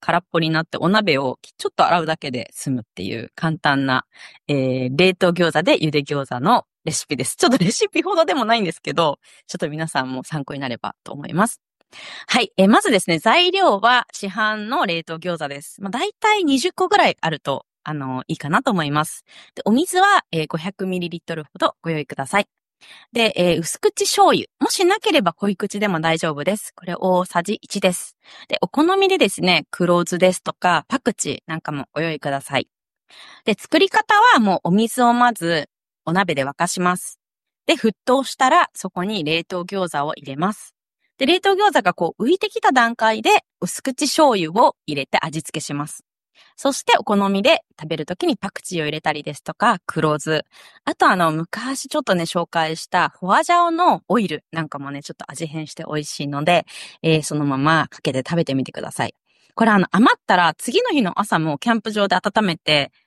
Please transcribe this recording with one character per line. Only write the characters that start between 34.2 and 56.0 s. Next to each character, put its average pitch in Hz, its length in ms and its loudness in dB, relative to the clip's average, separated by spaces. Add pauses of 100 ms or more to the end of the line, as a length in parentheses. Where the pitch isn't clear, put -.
は 294 60 4
も 190 160 2
う - 80 -4
お 170 80 0
水 226 300 0
を 240 120 4
ま 240 180 2
ず 165 380 -2 (340)
お 160 80 -4
鍋 180 220 0
で 135 100 -2
沸 135 100 -6
か 170 120 -2
し 185 140 -4
ま 180 160 0
す。 - 220 -14 (480)
で、 330 100 2
沸 226 160 0 (120)
騰 262 200 2
し - 120 -12
た 262 140 4
ら 339 240 4
そ - 160 -10
こ 180 140 -6
に 202 200 -4
冷 160 200 0
凍 175 200 -6
餃 180 340 -4
子 143 80 -2
を 156 80 -4
入 143 120 -18
れ 139 100 -10
ま 185 160 0
す。 - 220 -18 (440)
で、 269 60 -2
冷 349 160 2
凍 392 120 2
餃 392 200 2
子 269 100 2
が 180 120 2
こ 165 240 -4
う 208 80 -2
浮 311 60 4
い 381 60 2
て 427 120 -6
き 466 100 -8
た 392 120 4
段 233 220 4
階 220 280 0
で 311 80 2 (300)
薄 - 220 -8
口 269 220 -4
醤 277 300 4
油 165 180 -2
を 240 240 4 (100)
入 151 100 -6
れ 135 100 -4
て - 160 0
味 156 180 -4
付 - 200 -8
け - 0 -
し - 120 -8
ま 147 140 -4
す。 - 180 -16 (540)
そ 269 140 0
し - 120 -8
て - 140 4
お - 60 -8
好 208 120 0 (140)
み 196 120 0
で 302 200 4 (180)
食 156 80 -12
べ 160 100 -4
る 156 80 -6
時 190 200 -4
に 285 100 0
パ 196 140 -8
ク - 120 -14
チ 180 140 -8
ー 160 60 -2
を - 20 -4
入 147 60 -4
れ 156 100 -6
た 156 120 0
り 147 100 -6
で 147 120 -8
す - 80 -18
と - 120 -10
か、 208 320 2
黒 151 320 0
酢。 156 260 -4 (400)
あ 302 100 -4
と 330 140 4
あ 208 80 4
の、 165 160 2
昔 233 560 -6
ち - 80 -4
ょ 302 40 -2
っ 262 40 -2
と 202 100 2
ね、 170 100 0
紹 170 260 -4
介 160 260 -2
し - 100 -12
た 165 300 0
ホ 185 180 -2
ア 294 80 4
ジ 349 100 0
ャ 349 100 4
オ 339 80 0
の 330 380 0
オ 190 100 2
イ 196 100 0
ル 147 240 -10
な 165 100 -4
ん 151 60 -8
か 143 100 -12
も 139 120 -10
ね、 143 120 -10
ち - 80 -14
ょ - 20 -12
っ - 40 -20
と - 140 -16
味 156 160 -8
変 151 200 -8
し - 80 -16
て 160 120 -12
美 151 140 -4